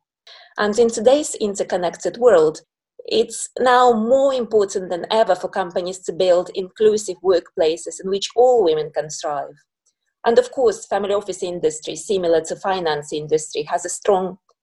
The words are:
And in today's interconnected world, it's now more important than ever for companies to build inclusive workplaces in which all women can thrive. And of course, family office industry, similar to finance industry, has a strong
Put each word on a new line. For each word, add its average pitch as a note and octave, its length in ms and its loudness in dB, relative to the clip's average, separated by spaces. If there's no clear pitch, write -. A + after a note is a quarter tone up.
And G#3 180 -2
in A#3 120 4
today's B3+ 460 2
interconnected F#3 840 -4
world, E3+ 440 4
it's - 420 -4
now B3 340 6
more C4 400 2
important G3+ 580 -2
than E3+ 180 -6
ever A3 240 2
for F3+ 140 -4
companies F3+ 520 -6
to - 140 -6
build F3+ 400 2
inclusive G3+ 680 0
workplaces E3+ 800 0
in F#3+ 80 -6
which G3 240 -4
all B3 280 6
women D#3 300 0
can D3+ 160 -6
thrive. D3 460 -8
And A#3 100 2
of B3 140 4
course, A3+ 340 0
family G3+ 300 -2
office G3+ 260 -6
industry, E3 540 -6
similar E3+ 460 -2
to E3+ 140 -8
finance E3 560 -4
industry, D3+ 520 -4
has E3+ 220 -6
a F3 40 -8
strong F#3+ 480 -2